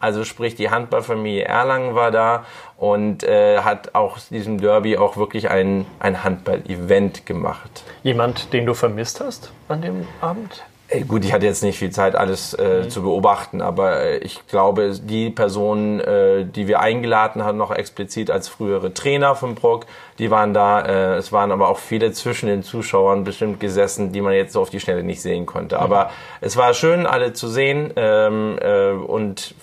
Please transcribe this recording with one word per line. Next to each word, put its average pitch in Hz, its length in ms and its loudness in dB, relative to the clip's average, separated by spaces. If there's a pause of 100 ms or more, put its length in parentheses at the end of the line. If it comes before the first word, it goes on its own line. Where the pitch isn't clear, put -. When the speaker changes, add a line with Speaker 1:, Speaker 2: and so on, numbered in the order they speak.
Speaker 1:
Also 107 240 -2
sprich, 117 320 -6
die 104 140 -2
Handballfamilie 110 760 -2
Erlangen 127 500 0
war 120 160 2
da 113 340 2 (320)
und, 104 460 0
äh, 104 380 6
hat 101 340 -2
auch 107 240 0
diesem 107 420 -6
Derby 104 380 2
auch 98 180 2
wirklich 107 340 -2
ein, 98 360 2 (140)
ein 95 240 -2
Handball-Event 95 1000 0
gemacht. - 600 -8 (180)
Speaker 2:
Jemand, 120 500 -2
den 120 140 2
du 120 80 2
vermisst 113 460 -2
hast - 320 -10 (160)
an 156 140 -4
dem 185 260 -6 (120)
Abend? 185 440 -8 (240)
Speaker 1:
Ey, - 160 -2
gut, 107 200 0
ich 95 80 0
hatte 104 140 4
jetzt 95 160 0
nicht 101 160 -2
viel 95 100 -4
Zeit, 95 280 0
alles, 95 360 0
äh, 92 300 2
Speaker 2:
Mhm. 117 80 -4
Speaker 1:
zu 117 100 -6
beobachten, 98 640 2
aber, 92 400 0
äh, 80 160 0
ich - 280 -12
glaube, 101 540 2
die 110 300 -4
Personen, 104 680 0
äh, 98 440 4
die 95 240 -4
wir 107 120 4
eingeladen 110 640 2
hatten, 104 100 -2
noch 104 140 -2
explizit 101 600 -6
als 92 180 -2
frühere 98 440 -2
Trainer 139 420 2
von 127 200 -6
Bruck, 117 320 2 (320)
die 113 120 -2
waren 104 220 4
da. 101 300 4
Äh, 95 340 0
es - 160 -6
waren 101 180 2
aber 95 200 2
auch 85 80 0
viele 113 340 0
zwischen 117 340 -4
den 101 160 0
Zuschauern 98 640 0
bestimmt 101 340 -4
gesessen, 98 540 0
die 98 80 -4
man 98 140 2
jetzt 98 180 2
so 104 80 0
auf 95 80 0
die 101 120 -8
Schnelle 90 220 -2
nicht 87 200 -6
sehen 87 240 -2
konnte. - 300 -6
Speaker 2:
Mhm. - 60 0
Speaker 1:
Aber 98 280 2 (320)
es 101 160 -2
war 123 160 4
schön, 170 320 2
alle 123 260 0
zu 120 160 -8
sehen, 139 480 0
ähm, 107 640 2
äh, 98 300 2
und 98 720 -4